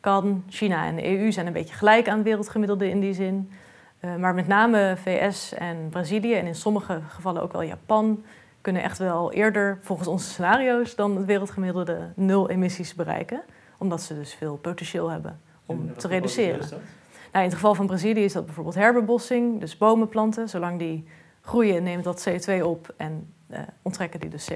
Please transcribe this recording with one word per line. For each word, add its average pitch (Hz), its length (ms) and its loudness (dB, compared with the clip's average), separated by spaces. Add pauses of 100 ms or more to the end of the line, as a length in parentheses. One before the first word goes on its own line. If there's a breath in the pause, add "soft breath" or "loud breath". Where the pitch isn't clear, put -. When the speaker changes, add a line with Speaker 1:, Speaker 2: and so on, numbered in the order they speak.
Speaker 1:
kan. 196 480 2
China 180 380 0
en 160 100 -2
de - 100 -4
E 190 80 2 (120)
U 214 60 4
zijn 175 140 -2
een 175 60 -4
beetje 160 220 -6
gelijk 226 340 6
aan 220 80 2
het 214 100 2
wereldgemiddelde 208 640 0
in 196 100 0
die 196 140 0
zin. 190 360 -2 (500 loud breath)
Eh, 175 160 -6
maar 180 180 2
met 180 120 0
name 202 560 4
V 190 300 2
S - 220 -10
en 165 360 -6
Brazilië, 190 440 0
en 175 120 0
in 170 80 -4
sommige 190 540 -2
gevallen 175 340 -4
ook 175 100 -6
wel 175 100 -4
Japan, 214 600 0 (380 loud breath)
kunnen 185 220 -2
echt - 160 -4
wel 175 340 0
eerder, 202 500 2
volgens 175 260 -6
onze 175 220 -2
scenario's, 240 640 2
dan 202 220 0
het 190 100 -2
wereldgemiddelde 185 720 -2 (160)
nul 190 360 4
emissies 185 440 -2
bereiken. 170 480 -4 (360 loud breath)
Omdat 180 240 -2
ze - 120 -10
dus 147 200 -10
veel 147 220 -6
potentieel 170 520 -6
hebben 160 320 -8 (260 soft breath)
om 165 140 -6
Speaker 2:
En 160 60 -6
wat 160 80 -8
Speaker 1:
te - 140 -14
Speaker 2:
voor - 20 -2
potentieel - 360 0
Speaker 1:
reduceren. 170 180 -2
Speaker 2:
is - 60 -10
dat? - 100 -12 (520 loud breath)
Speaker 1:
Nou, 185 120 4
in 185 60 2
het 175 80 -4
geval 208 160 6
van 196 120 0
Brazilië 202 380 2
is 196 80 2
dat 180 120 -4
bijvoorbeeld 160 320 -8
herbebossing, 240 840 4
dus 156 160 -10
bomen 220 320 6
planten. 220 400 0
Zolang 175 300 -4
die 160 280 -4 (340 loud breath)
groeien, 208 420 4
neemt 180 220 -2
dat 175 200 -4
C - 40 0
O 180 100 0
twee 180 280 0
op 165 300 -4
en, 156 360 -8 (160)
eh, - 120 -10 (220)
onttrekken 175 380 -6
die 160 100 -10
dus 147 140 -12
C - 120 -10